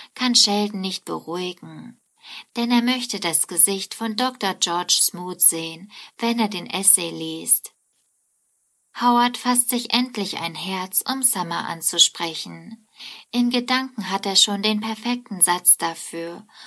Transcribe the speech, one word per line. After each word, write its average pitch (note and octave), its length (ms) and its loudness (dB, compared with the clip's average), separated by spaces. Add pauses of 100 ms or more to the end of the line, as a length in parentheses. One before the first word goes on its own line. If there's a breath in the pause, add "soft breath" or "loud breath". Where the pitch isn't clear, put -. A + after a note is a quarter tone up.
(160 loud breath)
kann B3+ 180 0
Sheldon G#3 480 2
nicht F#3 240 -8
beruhigen, E3 960 -10 (540 loud breath)
denn A#3+ 160 -2
er A#3+ 100 6
möchte B3 380 -2
das - 280 2
Gesicht F#3+ 460 2
von A3+ 220 -6
Doktor B3 400 0
George F3 440 0
Smoot F3+ 400 -2
sehen, E3 520 0 (260 loud breath)
wenn A#3 220 0
er G#3 100 2
den F3+ 180 -8
Essay F#3 440 2
liest. D#3+ 640 -4 (1300)
Howard A#3+ 380 4
fasst B3 320 2
sich A#3+ 240 -2
endlich A#3+ 460 -2
ein E3 160 -6
Herz, F#3 520 -2
um C4+ 140 -4
Summer E3+ 460 0
anzusprechen. E3 1200 -2 (440 loud breath)
In A#3+ 200 2
Gedanken B3 580 -2
hat G3 160 -2
er G3 100 -2
schon G3+ 280 4
den G#3+ 180 2
perfekten A3+ 580 -4
Satz F3 380 4
dafür, E3 720 -6 (200 loud breath)